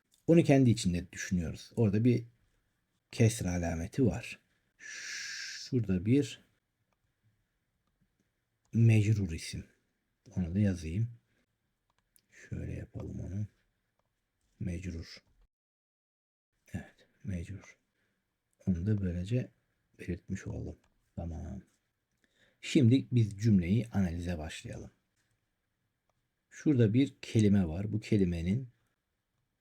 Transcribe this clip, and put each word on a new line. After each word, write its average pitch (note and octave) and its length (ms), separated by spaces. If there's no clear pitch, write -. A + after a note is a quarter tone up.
Onu E3 160
kendi C3+ 260
içinde F2 420
düşünüyoruz. - 640
Orada A2 280
bir A#2+ 220
kesre A2 380
alameti F2 560
var. - 340
Şurada - 1300
bir C3 360
mecrur G#2+ 580
isim. D#2+ 340
Onu F2+ 200
da G2+ 40
yazayım. F#2+ 500
Şöyle E2+ 420
yapalım - 460
onu. F#2 280
Mecrur. E2+ 640
Evet, - 340
mecrur. F#2+ 540
Onu F2+ 200
da G#2 160
böylece F#2 500
belirtmiş - 480
oldum. D#2+ 300
Tamam. E2 460
Şimdi C3+ 500
biz G2+ 280
cümleyi G#2 480
analize F2 500
başlayalım. - 540
Şurada A#2+ 440
bir C3+ 280
kelime G2+ 460
var. G2 260
Bu G#2+ 60
kelimenin F#2+ 720